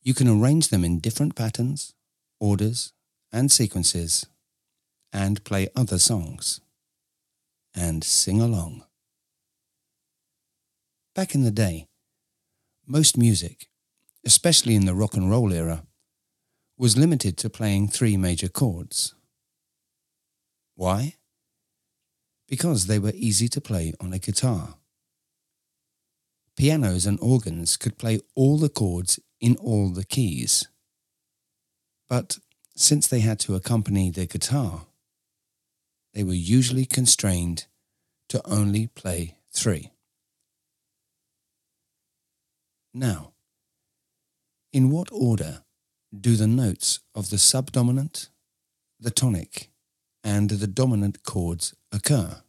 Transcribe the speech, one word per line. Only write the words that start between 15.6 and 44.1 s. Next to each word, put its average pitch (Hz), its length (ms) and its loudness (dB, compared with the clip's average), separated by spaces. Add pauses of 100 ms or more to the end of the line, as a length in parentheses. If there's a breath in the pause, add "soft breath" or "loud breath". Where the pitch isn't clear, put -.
was 120 200 4
limited 135 400 2
to - 120 -6
playing 101 380 0
three 107 300 0
major 90 320 -2
chords. - 680 -4 (1600)
Why? 98 400 -2 (1300)
Because 131 400 -2
they 107 120 2
were 104 160 -2
easy 113 320 0
to 139 140 -4
play 82 380 -4
on 92 140 -8
a 95 60 -6
guitar. 104 560 -4 (1800)
Pianos 123 480 2
and 101 160 0
organs 92 560 0
could - 200 -8
play 113 220 -2 (160)
all 135 220 4
the 151 120 2
chords 90 500 -2 (200)
in 120 180 4
all 104 320 0
the 92 160 -6
keys. 85 640 -2 (1400)
But - 300 -2 (360)
since - 320 2
they 120 140 2
had 110 180 0
to 98 160 -2
accompany 98 540 0
the 90 160 -4
guitar, 90 600 -4 (1300)
they 104 80 -2
were 90 100 -2
usually 123 520 2
constrained 90 840 0 (600)
to - 200 -4
only 104 380 0
play 85 480 -8 (160)
three. 87 400 -2 (3000)
Now, 98 400 -4 (1400)